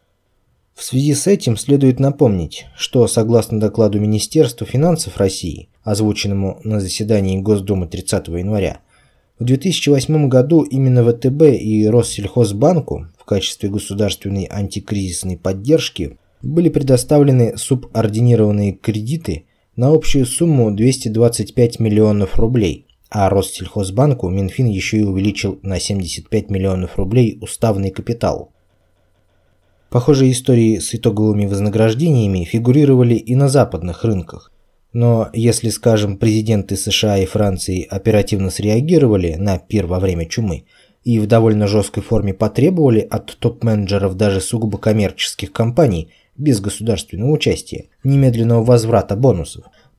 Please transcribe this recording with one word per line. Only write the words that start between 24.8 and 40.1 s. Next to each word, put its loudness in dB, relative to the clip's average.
и 2
увеличил -2
на -6
семьдесят -6
пять -2
миллионов -4
рублей 2
уставный -2
капитал. -6
Похожие 4
истории 2
с -8
итоговыми 0
вознаграждениями 0
фигурировали 4
и -2
на 2
западных -2
рынках. -4
Но 2
если, 0
скажем, 0
президенты 0
С -6
Ш 0
А 2
и 2
Франции -2
оперативно 0
среагировали 2
на -2
пир -2
во -2
время -2